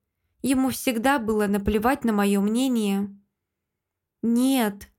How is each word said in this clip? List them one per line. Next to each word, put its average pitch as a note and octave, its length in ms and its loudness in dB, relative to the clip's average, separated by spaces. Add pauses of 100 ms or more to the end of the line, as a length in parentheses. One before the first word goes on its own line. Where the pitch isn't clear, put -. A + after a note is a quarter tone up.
(420)
Ему C4 280 0
всегда B3+ 480 0
было G#3+ 280 0
наплевать G#3 580 0
на A3+ 80 0
моё G3+ 280 2
мнение". G#3 760 0 (1080)
"Нет, A#3 680 0 (100)